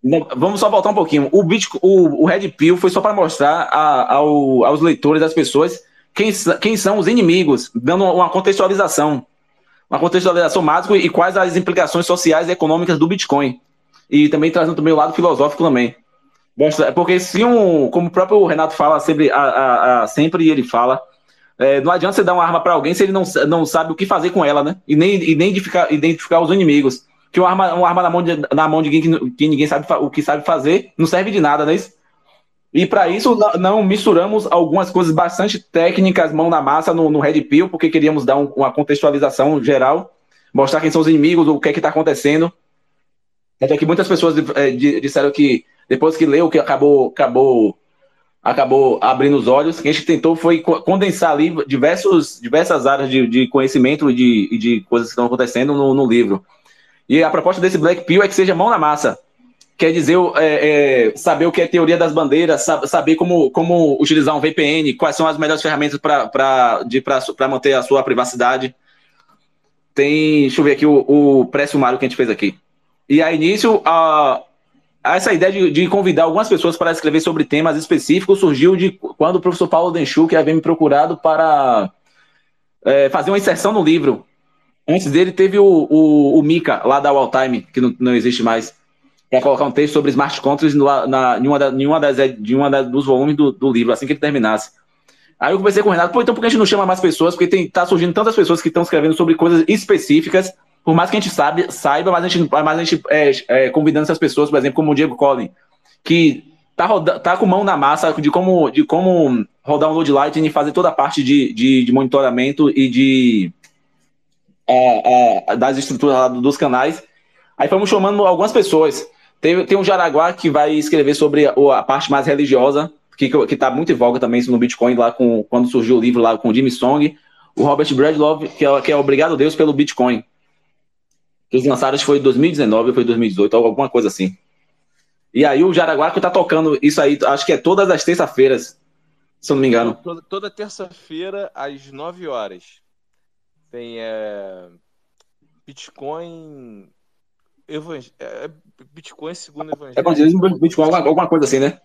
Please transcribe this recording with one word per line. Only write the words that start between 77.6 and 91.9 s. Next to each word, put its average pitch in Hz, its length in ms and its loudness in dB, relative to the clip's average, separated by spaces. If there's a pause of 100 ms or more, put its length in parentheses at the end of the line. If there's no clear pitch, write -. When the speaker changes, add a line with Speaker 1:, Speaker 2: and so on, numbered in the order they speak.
Speaker 1:
específicos 175 640 0
surgiu 165 380 2
de 180 140 0
quando - 440 -4
o 170 60 0
professor 175 260 -2
Paulo 175 240 0
Denchuk 165 460 0
havia 156 180 2
me 160 60 0
procurado 160 560 0
para, 143 720 0 (920)
é, 139 240 2
fazer 160 200 -2
uma 196 80 0
inserção 196 360 -2
no 202 100 0
livro. 151 420 0 (600)
Antes 170 240 -2
dele 180 220 2
teve 190 260 0
o, 202 80 6
o, 151 720 4
o 147 60 4
Mika, 156 420 0
lá 135 140 2
da 143 140 0
Walltime, 127 480 0
que - 180 -8
não, 123 180 0
não 123 160 0
existe 120 300 0
mais, 113 320 -2 (540)
pra 127 120 2
colocar 135 220 0
um 135 80 -4
texto 147 220 0
sobre 143 180 0
smart 135 300 -4
contracts 143 340 0
no, 143 80 4 (240)
na, 127 320 0
em 131 80 0
uma 143 100 2
da, 139 120 0
em 135 160 -2
uma 156 160 0